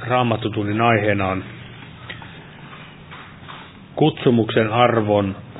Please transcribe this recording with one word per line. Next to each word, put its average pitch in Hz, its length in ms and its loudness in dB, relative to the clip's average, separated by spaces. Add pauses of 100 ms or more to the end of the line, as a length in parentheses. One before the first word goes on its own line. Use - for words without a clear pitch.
Raamattutunnin 110 720 0
aiheena 104 460 2
on 95 160 -2 (2500)
kutsumuksen 117 760 2
arvon 104 640 4 (240)